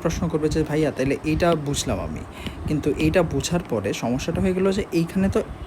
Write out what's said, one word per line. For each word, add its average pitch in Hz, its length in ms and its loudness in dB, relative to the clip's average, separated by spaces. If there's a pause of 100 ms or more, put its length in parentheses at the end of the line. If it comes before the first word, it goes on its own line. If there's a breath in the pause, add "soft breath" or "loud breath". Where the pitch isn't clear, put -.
প্রশ্ন 170 260 -2
করবে 156 200 0
যে, 156 140 0
"ভাইয়া, 147 280 0
তাহলে 131 340 0
এইটা 160 300 2
বুঝলাম 139 460 -2
আমি, 80 200 -6 (480 loud breath)
কিন্তু 151 300 0
এইটা 160 240 4
বোঝার 143 460 0
পরে 104 240 0
সমস্যাটা 139 480 -2
হয়ে 185 140 2
গেলো 190 180 2
যে 190 200 0
এইখানে 180 360 2
তো - 140 2 (240)